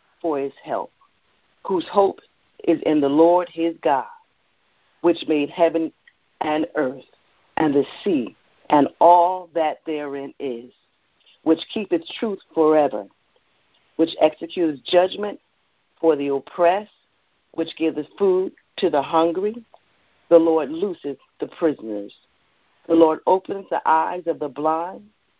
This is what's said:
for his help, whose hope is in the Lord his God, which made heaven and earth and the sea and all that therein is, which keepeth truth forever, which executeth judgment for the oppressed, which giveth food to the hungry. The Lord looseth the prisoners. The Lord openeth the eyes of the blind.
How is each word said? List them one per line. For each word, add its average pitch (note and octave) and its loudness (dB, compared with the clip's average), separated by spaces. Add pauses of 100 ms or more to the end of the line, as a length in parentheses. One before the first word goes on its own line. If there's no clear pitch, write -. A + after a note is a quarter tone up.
(220)
for D#3 -2
his C3+ -6 (100)
help, A2+ -8 (720)
whose F3 -4
hope G3 2 (420)
is D#3+ 0
in D3+ 2
the C#3 2
Lord E3+ 4
his E3 -4
God, D3 0 (920)
which E3 0
made D3 0
heaven E3 0 (480)
and D3+ -2
earth C3+ -4 (520)
and D#3 0
the C#3 2 (200)
sea C4 -2 (340)
and C#4+ 4 (140)
all F3 4
that D#3+ -2
therein C#3+ -8
is, B2 -8 (720)
which E3 0
keepeth F#3 -2 (180)
truth G#3+ -4 (160)
forever, D3+ 2 (880)
which E3 0
executeth D#3 -2
judgment F#3 0 (600)
for D#3+ 2
the C#3+ -4
oppressed, F3 -2 (600)
which D#3+ -6
giveth D3+ -4 (100)
food F#3+ 0 (240)
to F3+ 0
the - 2
hungry. F3 -2 (680)
The E3+ 8
Lord D#3+ 2
looseth D#3+ -6 (200)
the - -8
prisoners. A2 -6 (760)
The E3+ 0
Lord D#3+ 4
openeth F#3+ -2
the F3 -4
eyes E3 0
of E3 -4
the D3+ -6
blind. D#3+ -4 (360)